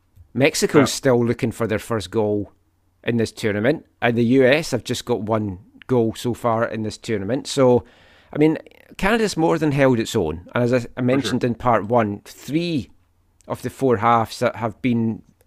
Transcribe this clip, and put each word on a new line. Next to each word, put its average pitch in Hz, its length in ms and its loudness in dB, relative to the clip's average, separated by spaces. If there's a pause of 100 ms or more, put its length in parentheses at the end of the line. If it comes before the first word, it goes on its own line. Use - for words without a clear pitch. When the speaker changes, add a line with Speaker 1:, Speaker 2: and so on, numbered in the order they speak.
(340)
Speaker 1:
Mexico's 143 560 2
Speaker 2:
Yeah. - 60 -6
Speaker 1:
still 120 280 2
looking 120 280 -2
for 113 140 -4
their 104 120 -2
first 101 320 -6
goal 104 420 -2 (520)
in 120 120 -2
this 113 160 0
tournament, 110 540 -2 (160)
and 117 160 2
the 120 60 2
U 127 220 4
S 147 260 2
have 117 100 -4
just - 220 -8
got 113 180 -4
one 107 360 -4 (280)
goal 113 280 0
so - 180 -4
far 113 320 -2
in 110 180 -6
this 110 140 -6
tournament. 113 500 -6
So, 123 380 4 (480)
I - 60 -6
mean, 156 180 4 (400)
Canada's 214 400 0
more 165 220 2
than 156 140 0
held 131 260 4
its - 180 -4
own. 80 380 -2
And 120 100 2
as 120 80 0
I, 127 40 4
I 123 40 0
Speaker 2:
For 117 140 -8
sure. 127 100 -4
Speaker 1:
mentioned 127 400 0
in 123 100 -2
part 113 300 2
one, 107 400 0
three 160 640 -4 (560)
of - 140 -8
the 127 80 -8
four 123 300 0
halves 117 400 0
that - 180 -2
have 110 240 -8
been 117 420 -2 (240)